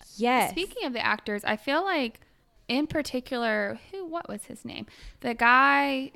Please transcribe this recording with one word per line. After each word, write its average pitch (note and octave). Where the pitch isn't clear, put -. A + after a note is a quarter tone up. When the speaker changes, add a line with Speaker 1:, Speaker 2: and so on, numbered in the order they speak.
Speaker 1:
Yes. A#3+
Speaker 2:
Speaking G4
of B3+
the A3+
actors, G#3
I G#3+
feel D4
like D4
in C#4
particular, A#3
who, F#4+
what E4+
was G#3
his -
name? -
The A#3+
guy C4+